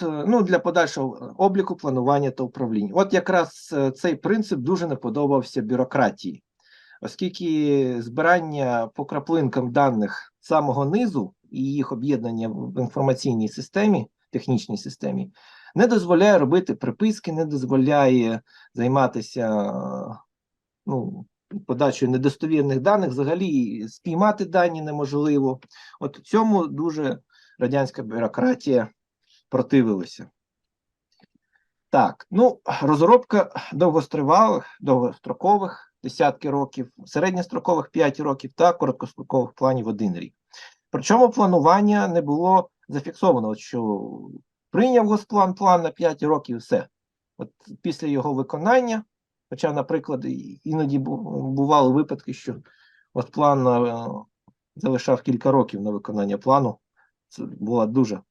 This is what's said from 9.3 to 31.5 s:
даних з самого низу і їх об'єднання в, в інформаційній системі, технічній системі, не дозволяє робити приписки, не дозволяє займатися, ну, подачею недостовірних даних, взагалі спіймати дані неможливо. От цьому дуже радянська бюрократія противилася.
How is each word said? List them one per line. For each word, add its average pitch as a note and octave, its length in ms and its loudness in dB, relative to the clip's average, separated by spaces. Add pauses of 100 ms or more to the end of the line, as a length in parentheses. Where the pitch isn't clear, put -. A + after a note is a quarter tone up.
даних A#2+ 680 0
з - 80 -20
самого D3 380 0
низу E3 480 -2 (180)
і C3 120 -6
їх C#3 280 -4
об'єднання A#2 560 -4
в, A#2+ 260 -10
в B2+ 60 -6
інформаційній A#2+ 720 -2
системі, F#3+ 580 0 (240)
технічній A#2 460 -4
системі, - 540 -8 (440)
не G#3+ 120 4
дозволяє F#3+ 500 4
робити D3+ 380 2
приписки, - 560 -4
не D#3+ 140 -2
дозволяє C3 960 2 (320)
займатися, A#2 1000 -2 (1120)
ну, C#3 400 -6 (420)
подачею B2+ 440 0
недостовірних C#3 680 0
даних, F#3 300 2
взагалі C3+ 800 -2
спіймати G3 580 -2
дані E3+ 360 0
неможливо. D3 800 0 (400)
От C#3+ 240 -10
цьому G#3 440 2
дуже D3+ 520 -4 (400)
радянська C3 440 -2
бюрократія A#2 880 0 (600)
противилася. A2+ 800 0 (1600)